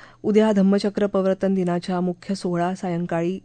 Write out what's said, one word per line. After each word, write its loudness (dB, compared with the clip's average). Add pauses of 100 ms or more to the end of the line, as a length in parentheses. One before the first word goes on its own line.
(240)
उद्या 4
धम्मचक्र 2
प्रवर्तन 0
दिनाच्या -2
मुख्य -4
सोहळा -2
सायंकाळी -4